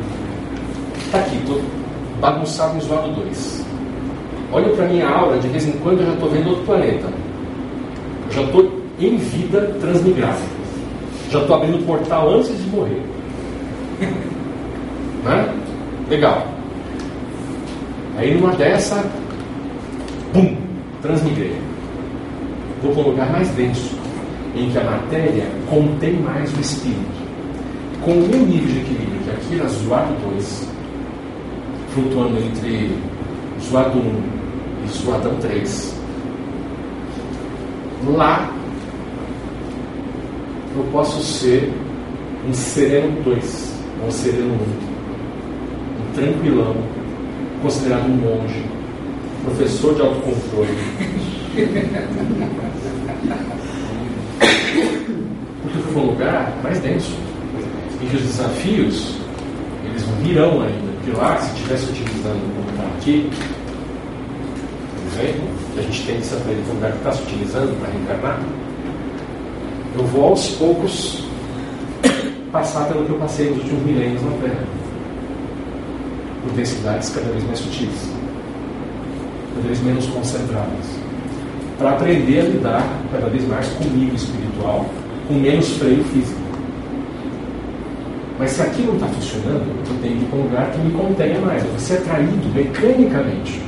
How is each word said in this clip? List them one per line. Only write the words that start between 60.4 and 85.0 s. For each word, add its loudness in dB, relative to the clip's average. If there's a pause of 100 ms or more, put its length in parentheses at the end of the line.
ainda, -2
porque -4
lá, 2
se -2
tivesse 0
utilizando -2 (120)
como -4
tá -2 (140)
aqui, 4 (1900)
exemplo, 0 (260)
que -4
a -2
gente -2
tem 0
de -4
se -4
atrair -2
pra -2
um -2
lugar 0
que -4
tá 0
se -2
utilizando -2
pra -4
reencarnar, -2 (1600)
eu 2
vou 4
aos 6
poucos 2 (1300)
passar 0
pelo 0
que 0
eu 0
passei 0
nos 0
últimos 0
milênios 2
na 0 (120)
Terra. 0 (1800)
Por -2
densidades -2
cada -2
vez -2
mais -2
sutis, -4 (1400)
cada -2
vez 0
menos 2
concentradas. -2 (920)
Pra 4
aprender 6
a 6
lidar 4 (240)
cada 0
vez 2
mais 0
comigo 2
espiritual, 0 (420)